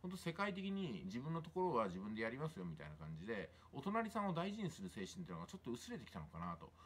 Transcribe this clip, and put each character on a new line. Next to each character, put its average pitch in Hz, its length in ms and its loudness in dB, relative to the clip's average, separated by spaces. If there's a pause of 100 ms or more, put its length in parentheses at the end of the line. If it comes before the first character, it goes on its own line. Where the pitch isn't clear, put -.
ほ 180 60 -6
ん 180 40 -2
と 190 40 -4
世 170 160 0
界 202 220 2
的 196 180 0
に 180 320 0
自 95 160 -2
分 156 140 0
の 165 80 2
と 160 80 -6
こ 185 140 4
ろ 175 100 6
は 113 140 8
自 92 120 0
分 107 160 -2
で 110 60 0
や 113 80 4
り 127 80 -2
ま 156 100 0
す 156 100 -4
よ 92 60 -2
み 82 140 -2
た 76 80 -8
い 76 40 -6
な 76 60 -8
感 78 220 -6
じ 90 100 -6
で、 107 240 -2 (220)
お 135 80 -4
隣 220 280 4
さ 208 120 2
ん 196 80 4
を 175 40 2
大 185 200 2
事 220 100 -2
に 175 80 2
す 104 100 -8
る 95 60 -2
精 95 180 -2
神 90 180 -6
っ - 20 -4
て 90 60 -8
い 85 40 -2
う - 0 -
の 82 60 -4
が 87 60 -4
ち - 80 -8
ょ - 20 -10
っ - 40 -12
と 123 100 -4
薄 123 200 -4
れ 226 60 -2
て 113 80 -8
き - 80 -14
た 92 60 -2
の 78 80 -4
か 80 120 -8
な 85 160 -2
と。 80 160 -14 (140)